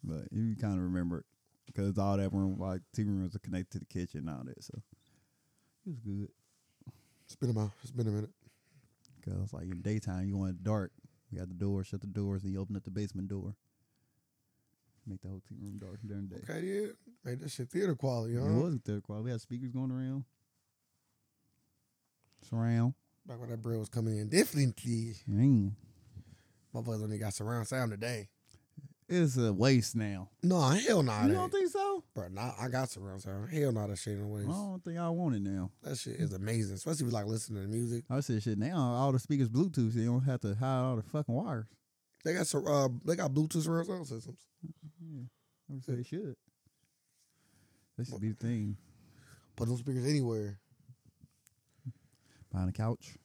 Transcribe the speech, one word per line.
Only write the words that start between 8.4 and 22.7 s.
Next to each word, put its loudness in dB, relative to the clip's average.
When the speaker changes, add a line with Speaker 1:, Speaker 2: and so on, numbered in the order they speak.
Speaker 1:
'Cause, -4
like, -8
in -6
daytime, -2
you 0
want 0
it -8
dark. 0
You -8
got -6
the -10
door, 0
shut -6
the -8
doors, -2
then -2
you -2
open -4
up -6
the -10
basement -4
door. -6
Make -10
the -12
whole -10
T -14
V -12
room -10
dark -14
during -6
the -12
day. -12
Speaker 2:
Okay, -4
yeah. -2
Made -6
that -8
shit -6
theater 2
quality, 0
huh? 2
Speaker 1:
It 4
was 4
theater -2
quality. -6
We -2
had -4
speakers -8
going -2
around. -4
Surround. 4